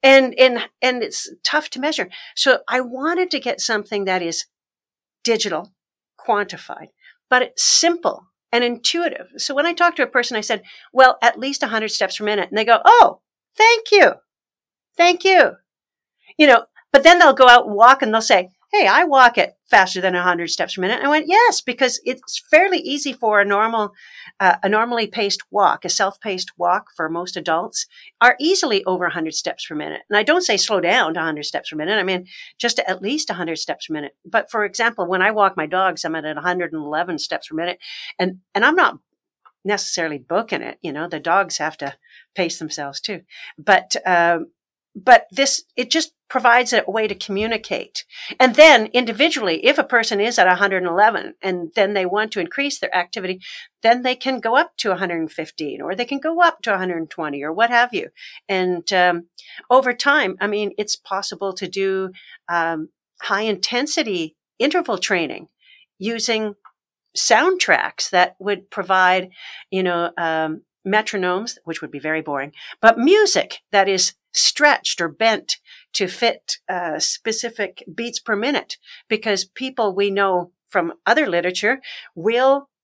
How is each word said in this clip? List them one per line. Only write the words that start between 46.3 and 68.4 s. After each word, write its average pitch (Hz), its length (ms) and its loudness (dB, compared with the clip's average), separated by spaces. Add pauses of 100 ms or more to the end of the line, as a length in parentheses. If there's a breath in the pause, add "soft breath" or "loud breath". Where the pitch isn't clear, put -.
a 220 140 2
way 214 200 -4
to 202 80 -6
communicate. 214 880 -6 (340 loud breath)
And 254 160 4
then 285 320 8
individually, 233 800 -2
if 277 120 4
a 302 60 -2
person 226 360 0
is 226 180 0
at 185 100 6
a 180 80 6
hundred 190 220 0
and 180 100 -2
eleven 202 540 0
and 180 340 -6
then 208 180 0
they 190 120 -2
want 208 260 -2
to 208 80 -6
increase 277 400 -6
their - 160 -6
activity, 185 440 -6 (420 loud breath)
then 240 200 2
they 254 140 -2
can 262 240 -6
go 226 160 -2
up 330 220 0
to 202 140 -4
a 180 60 0
hundred 175 220 -4
and 160 120 -6
fifteen, - 500 -10
or 185 140 -6
they 240 100 -6
can 277 140 -8
go 320 220 -2
up 330 220 2
to 214 100 -2
a 196 40 0
hundred 185 200 -4
and 160 120 -8
twenty 143 340 -8
or 156 100 -6
what 226 160 0
have 240 240 0
you. 180 160 -6 (380 loud breath)
And, 180 460 -2
um, 180 340 0 (420 loud breath)
over 254 240 4
time, 247 480 0
I 202 60 -2
mean, 208 300 -4
it's 208 180 -4
possible 196 580 -8
to 190 140 -10
do, 190 440 -4 (360 loud breath)
um, 165 420 -4 (320)
high 202 200 -2
intensity 220 920 -4 (240)
interval 302 380 -2
training 170 500 -4 (500 soft breath)
using 220 580 -4 (640)
soundtracks 277 920 0
that 185 300 2
would 190 300 -6